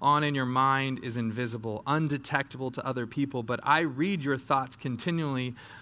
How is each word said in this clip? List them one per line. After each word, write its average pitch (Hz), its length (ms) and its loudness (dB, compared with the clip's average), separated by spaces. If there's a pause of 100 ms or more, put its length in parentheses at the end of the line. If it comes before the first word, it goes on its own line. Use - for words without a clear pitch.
on 147 220 4
in 147 120 2
your 131 120 0
mind 135 560 2
is 120 140 -6
invisible, 113 680 -2
undetectable 139 840 0
to - 160 -6
other 127 200 -2
people, 135 360 -2
but 117 200 -2
I 151 180 6
read 160 420 0
your 135 140 2
thoughts 131 400 0
continually, 131 800 -2 (280)